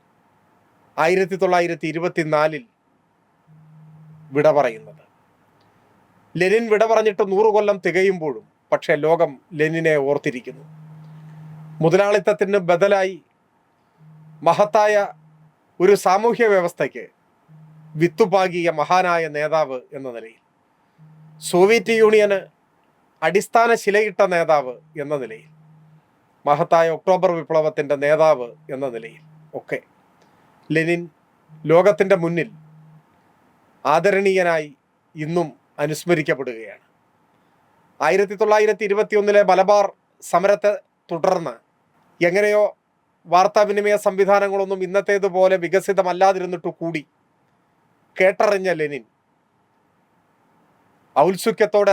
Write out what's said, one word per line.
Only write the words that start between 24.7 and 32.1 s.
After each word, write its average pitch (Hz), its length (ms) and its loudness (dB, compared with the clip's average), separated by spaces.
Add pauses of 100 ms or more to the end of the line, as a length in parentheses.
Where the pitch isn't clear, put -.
എന്ന 147 100 -8 (100)
നിലയിൽ, 110 260 -16 (1000)
മഹത്തായ 165 480 2
ഒക്ടോബർ 185 420 0
വിപ്ലവത്തിൻ്റെ 156 560 -2 (100)
നേതാവ് 151 440 2 (260)
എന്ന 139 100 -8 (100)
നിലയിൽ 113 280 -18 (360)
ഒക്കെ - 200 -10 (960)
ലെനിൻ 170 260 0 (720)
ലോകത്തിൻ്റെ 196 520 4